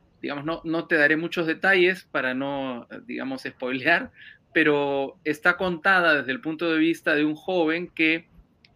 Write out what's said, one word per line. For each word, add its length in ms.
digamos, 260
no, 180
no 240
te 80
daré 200
muchos 300
detalles 600
para 280
no, 560
eh, 160
digamos, 380
spoilear, 680
pero 720
está 340
contada 580
desde 160
el 100
punto 300
de 80
vista 340
de 100
un 120
joven 520
que 440